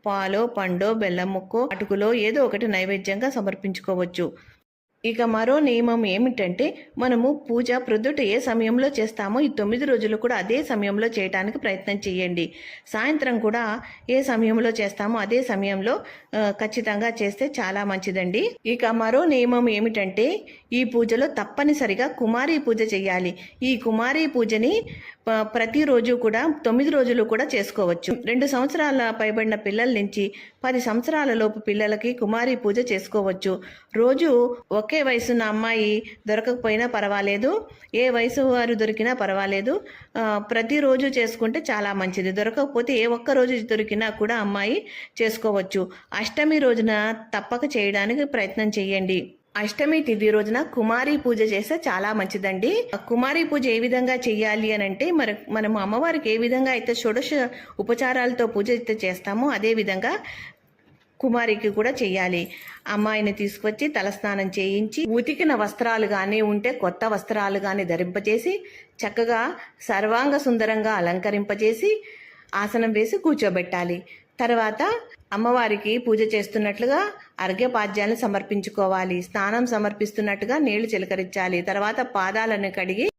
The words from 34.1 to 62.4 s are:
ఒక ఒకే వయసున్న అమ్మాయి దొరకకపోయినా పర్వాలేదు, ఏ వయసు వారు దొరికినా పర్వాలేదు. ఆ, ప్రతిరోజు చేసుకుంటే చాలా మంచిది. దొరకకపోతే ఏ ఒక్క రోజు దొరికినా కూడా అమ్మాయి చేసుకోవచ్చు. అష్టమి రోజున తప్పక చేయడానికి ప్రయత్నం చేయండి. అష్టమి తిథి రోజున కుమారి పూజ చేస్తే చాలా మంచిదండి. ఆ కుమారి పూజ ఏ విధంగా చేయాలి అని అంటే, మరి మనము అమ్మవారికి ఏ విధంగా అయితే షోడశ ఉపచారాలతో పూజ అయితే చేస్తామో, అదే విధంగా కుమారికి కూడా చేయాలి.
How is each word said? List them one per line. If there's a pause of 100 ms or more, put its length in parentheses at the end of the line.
ఒక
ఒకే
వయసున్న
అమ్మాయి (240)
దొరకకపోయినా
పర్వాలేదు, (280)
ఏ
వయసు
వారు
దొరికినా
పర్వాలేదు. (360)
ఆ,
ప్రతిరోజు
చేసుకుంటే
చాలా
మంచిది.
దొరకకపోతే
ఏ
ఒక్క
రోజు
దొరికినా
కూడా
అమ్మాయి (360)
చేసుకోవచ్చు. (220)
అష్టమి
రోజున (220)
తప్పక
చేయడానికి
ప్రయత్నం
చేయండి. (260)
అష్టమి
తిథి
రోజున
కుమారి
పూజ
చేస్తే
చాలా
మంచిదండి.
ఆ
కుమారి
పూజ
ఏ
విధంగా
చేయాలి
అని
అంటే,
మరి (140)
మనము
అమ్మవారికి
ఏ
విధంగా
అయితే
షోడశ (500)
ఉపచారాలతో
పూజ
అయితే
చేస్తామో,
అదే
విధంగా (1000)
కుమారికి
కూడా
చేయాలి. (360)